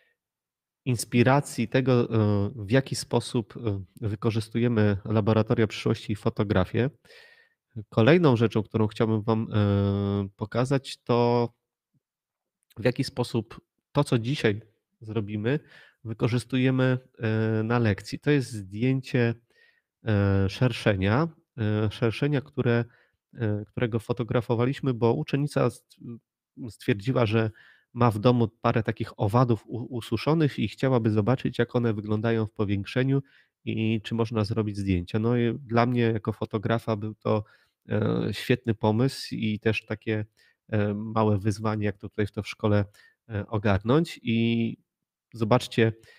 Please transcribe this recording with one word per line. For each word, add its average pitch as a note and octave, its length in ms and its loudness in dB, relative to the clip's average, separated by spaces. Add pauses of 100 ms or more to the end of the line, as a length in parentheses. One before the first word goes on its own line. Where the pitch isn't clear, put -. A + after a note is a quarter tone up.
(840)
inspiracji B2 800 2
tego, B2+ 420 2
e, G#2 460 2
w G2+ 160 -10
jaki C3 240 0
sposób, - 640 -4
e, G2+ 260 -6 (240)
wykorzystujemy A2 1000 0
laboratoria A2 600 2
przyszłości - 460 -4
i - 20 -6
fotografię. G#2+ 720 0 (1000)
Kolejną C#3+ 460 6
rzeczą, A2 280 2
którą A2 240 0
chciałbym A2 340 0
wam, A2+ 320 0
e, G2+ 840 2
pokazać, B2+ 680 -4
to A#2+ 460 2 (1300)
w A2 80 -4
jaki B2+ 180 -2
sposób - 580 -6 (300)
to, C#3+ 120 2
co B2+ 160 0
dzisiaj A2 420 -2 (400)
zrobimy, G#2+ 580 -4 (440)
wykorzystujemy, B2+ 920 0 (220)
e, A2 440 0
na A#2+ 160 0
lekcji. A2 400 0
To C#3+ 120 0
jest B2+ 200 0
zdjęcie, A#2 840 0 (720)
e, G2 420 4
szerszenia, A2 800 0 (300)
e, G#2+ 340 0
szerszenia, C3+ 500 0
które, A#2+ 440 0 (480)
e, G#2 320 -4
którego A#2 340 -4
fotografowaliśmy, B2 920 -2
bo A#2 200 2
uczennica C#3+ 560 -2
st-, - 280 -12 (720)
stwierdziła, B2 560 -2
że A2 260 0 (420)
ma A#2+ 180 2
w G#2+ 80 -2
domu A#2+ 280 4
parę A#2 360 -2
takich - 360 -6
owadów A#2 480 2
u-, B2 280 -10
ususzonych D3 640 0
i A#2 80 0
chciałaby B2 440 0
zobaczyć, A2+ 480 0
jak A#2 160 -2
one A#2 180 0
wyglądają G#2+ 520 -2
w G#2+ 60 -8
powiększeniu A2 720 0 (440)
i A2 380 -2
czy - 120 -8
można A2+ 280 0
zrobić G#2 340 -4
zdjęcia. G2 420 0
No A#2 180 0
i A#2+ 220 -2
dla A#2 260 2
mnie B2 160 0
jako A2+ 300 0
fotografa A2+ 640 -2
był G#2+ 200 -8
to, G#2+ 280 -2 (460)
e, A2+ 420 0
świetny A#2 420 0
pomysł G#2+ 580 -2
i A2+ 280 -4
też - 260 -2
takie, G#2+ 400 -4 (440)
e, G#2 240 0
małe G#2+ 440 0
wyzwanie, G#2+ 480 -2
jak G#2 120 -4
to G#2 120 -14
tutaj G#2 180 -2
w - 40 -12
to G#2 120 -6
w - 40 -18
szkole, G#2 380 2 (440)
e, G#2 180 -6
ogarnąć. A2 760 0
I A#2 540 0 (560)
zobaczcie A2+ 600 2 (260)